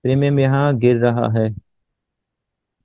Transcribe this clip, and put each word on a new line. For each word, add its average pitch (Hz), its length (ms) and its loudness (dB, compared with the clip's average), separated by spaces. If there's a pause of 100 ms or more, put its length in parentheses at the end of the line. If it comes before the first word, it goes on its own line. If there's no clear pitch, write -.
premium 139 360 0
यहाँ 135 380 0
गिर 120 200 2
रहा 117 300 0 (120)
है, 110 160 -2 (1300)